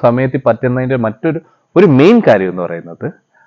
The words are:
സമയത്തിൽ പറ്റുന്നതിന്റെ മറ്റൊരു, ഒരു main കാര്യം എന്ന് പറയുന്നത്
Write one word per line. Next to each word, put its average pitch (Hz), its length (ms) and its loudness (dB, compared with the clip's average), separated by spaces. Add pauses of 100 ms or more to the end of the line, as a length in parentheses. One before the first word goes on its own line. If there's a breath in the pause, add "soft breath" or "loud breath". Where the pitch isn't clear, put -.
സമയത്തിൽ 131 440 -2
പറ്റുന്നതിന്റെ 127 500 -2
മറ്റൊരു, 127 440 -4 (360)
ഒരു 185 100 4
main 175 420 4
കാര്യം 98 220 2
എന്ന് 90 120 -8
പറയുന്നത് 85 500 -10 (360)